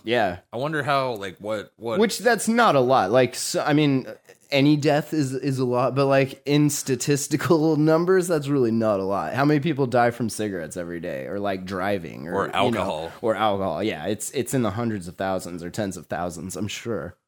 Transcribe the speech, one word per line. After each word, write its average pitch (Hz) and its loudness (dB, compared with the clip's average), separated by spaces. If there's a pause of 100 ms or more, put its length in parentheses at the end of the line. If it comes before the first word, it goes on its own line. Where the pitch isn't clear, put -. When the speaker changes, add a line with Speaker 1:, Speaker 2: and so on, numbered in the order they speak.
Speaker 1:
Yeah. 107 2 (160)
Speaker 2:
I 113 -6
wonder 147 -4
how, 135 0
like, 98 -10
what, 104 -6
what 113 -4
Speaker 1:
Which, 220 2
that's 226 0
not 226 4
a - 4
lot. 123 4
Like, 123 4
so, - -4
I 147 2
mean, 143 2 (440)
any 143 4
death 147 0
is, 135 0
is 135 -2
a 131 0
lot, 123 0
but, 139 4
like, 135 2
in 147 4
statistical 147 0
<laughs> - 0
numbers, 170 4
that's 151 0
really 135 2
not 110 2
a 95 -2
lot. 95 -2
How 131 0
many 151 4
people 139 0
die 120 4
from 117 -4
cigarettes 92 -6
every 85 -6
day, 76 -6
or, 90 -6
like, 98 -4
driving, 90 -4
or, 87 -6 (100)
Speaker 2:
Or - -2
Speaker 1:
you - -6
know, 87 -2
Speaker 2:
alcohol. 95 0 (120)
Speaker 1:
or 110 2
alcohol? 98 0
Yeah, 85 -4
it's, 104 -4
it's - -4
in 131 0
the 110 0
hundreds 107 -4
of 90 -14
thousands 90 -4
or 87 -10
tens 95 -6
of 78 -16
thousands, 87 -6
I'm 107 -6
sure. 92 -8 (120)